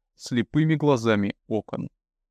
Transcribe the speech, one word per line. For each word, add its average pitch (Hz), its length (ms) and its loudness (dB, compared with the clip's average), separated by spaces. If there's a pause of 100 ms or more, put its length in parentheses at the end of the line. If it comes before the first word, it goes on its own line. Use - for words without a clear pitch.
(160)
слепыми 151 580 0
глазами 113 600 2 (140)
окон. - 400 -6 (420)